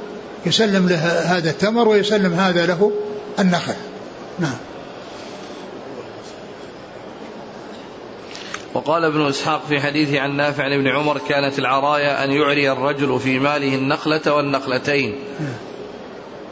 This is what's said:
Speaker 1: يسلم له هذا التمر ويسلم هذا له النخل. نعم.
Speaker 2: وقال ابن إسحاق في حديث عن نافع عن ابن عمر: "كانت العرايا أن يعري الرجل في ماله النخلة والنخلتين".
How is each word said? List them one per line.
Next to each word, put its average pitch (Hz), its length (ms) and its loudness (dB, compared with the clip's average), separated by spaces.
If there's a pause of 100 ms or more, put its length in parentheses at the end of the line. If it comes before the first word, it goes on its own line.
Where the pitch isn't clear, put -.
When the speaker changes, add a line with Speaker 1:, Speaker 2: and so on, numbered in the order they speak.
(460)
Speaker 1:
يسلم 196 440 4
له 175 80 4 (400)
هذا 165 120 2
التمر 220 380 4
ويسلم 202 460 4
هذا 175 320 4
له 180 260 4 (480)
النخل. 180 340 2 (680)
نعم. 139 180 -2 (4000)
Speaker 2:
وقال 156 320 2
ابن 151 220 2
إسحاق 143 420 0
في 143 100 2
حديث 147 340 2
عن 139 240 0
نافع 143 260 2
عن 139 100 0
ابن 139 140 4
عمر: 139 420 2
"كانت 139 300 2
العرايا 139 640 2
أن 139 80 2
يعري 143 400 4
الرجل 135 480 2
في 127 200 2
ماله 139 360 2
النخلة 151 580 2
والنخلتين". 139 840 0 (1400)